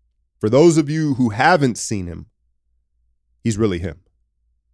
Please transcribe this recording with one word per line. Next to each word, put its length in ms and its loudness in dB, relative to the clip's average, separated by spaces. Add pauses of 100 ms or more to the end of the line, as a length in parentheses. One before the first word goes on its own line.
(400)
For 100 -2
those 280 6
of 120 0
you 260 -4
who 140 0
haven't 480 2
seen 300 -8
him, 200 -14 (1160)
he's 140 -4
really 220 -2
him. 200 -10 (760)